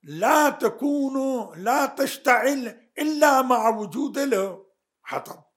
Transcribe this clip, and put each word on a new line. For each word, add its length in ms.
لا 480
تكون، 1000
لا 240
تشتعل 920
إلا 440
مع 260
وجود 500
الحطب. 1300